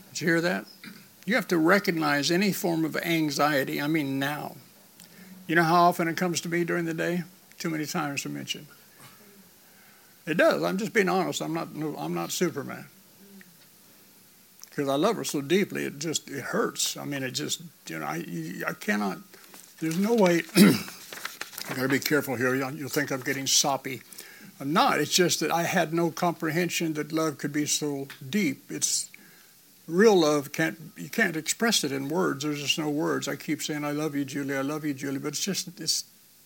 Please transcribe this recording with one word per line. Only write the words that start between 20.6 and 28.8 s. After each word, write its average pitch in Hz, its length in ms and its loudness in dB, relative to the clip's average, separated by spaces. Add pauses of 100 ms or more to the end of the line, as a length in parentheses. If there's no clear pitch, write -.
gotta 131 140 0
be 139 100 2
careful 139 380 0
here. 127 180 2
You'll, 135 200 -2
you'll 147 140 -8
think 143 220 -2
I'm 131 120 -4
getting 135 260 -2
soppy. 135 540 2 (560)
I'm 139 140 -4
not. 196 280 4
It's 147 120 -2
just 175 280 4
that 156 100 -2
I 170 140 0
had 160 280 0
no 170 180 2
comprehension 165 840 -2
that 147 180 -6
love 160 240 0
could 151 160 -6
be 147 140 0
so 139 420 -2 (220)
deep. 165 400 0
It's, - 400 -2 (760)